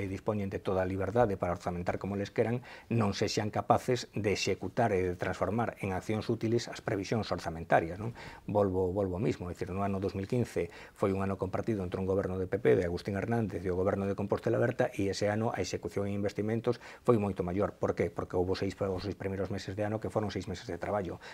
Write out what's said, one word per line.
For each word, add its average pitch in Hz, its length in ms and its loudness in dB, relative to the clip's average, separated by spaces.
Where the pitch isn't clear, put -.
dispoñen 98 400 -2
de 98 160 -6
toda 92 180 2
a 92 60 2
liberdade 95 480 2
para 90 160 0
orzamentar 90 480 -2
como 98 160 -4
les 98 160 -2
queran, 120 320 0
non 110 240 2
sexan 104 400 0
capaces 117 640 2
de 104 160 2
executar 98 640 2
e 90 160 2
de 87 80 -2
transformar 92 640 0
en 98 80 0
accións 104 400 -2
útiles 113 400 0
as - 80 -12
previsións 104 560 -2
orzamentarias, 85 640 0
non? 113 160 -6
Volvo, 95 480 4
volvo 95 240 0
ao 110 40 -2
mismo, 90 280 -2
é - 80 -8
dicir, 90 160 -4
no 98 80 -2
ano 98 160 0
dous 95 160 0
mil 98 80 -2
quince 104 480 0
foi 101 160 4
un 95 80 2
ano 98 160 0
compartido 98 480 -2
entre 92 160 -2
un 95 80 -2
goberno 92 320 2
de 90 80 0
P 98 160 -2
P, 117 160 6
de 90 80 2
Agustín 95 320 -2
Hernández, 110 400 0
e 92 80 -4
o 90 80 2
goberno 98 320 2
de 98 80 0
Compostela 107 400 0
Berta, 123 400 2
e 98 160 0
ese 101 160 0
ano 110 240 2
a - 80 -2
execución - 480 -2
en 101 80 -2
investimentos 107 640 0
foi 120 160 6
moito 98 240 0
maior. 90 320 0
Por - 160 0
que? 90 160 2
Porque 92 320 -2
houbo 92 160 2
seis, 101 240 -2
os 95 240 -2
seis 98 140 -4
primeiros 95 320 -4
meses 98 260 -6
de 104 80 -2
ano 107 160 0
que 104 80 -4
foron 107 220 0
seis 95 160 -4
meses - 240 -8
de 85 80 -4
traballo. 98 400 -2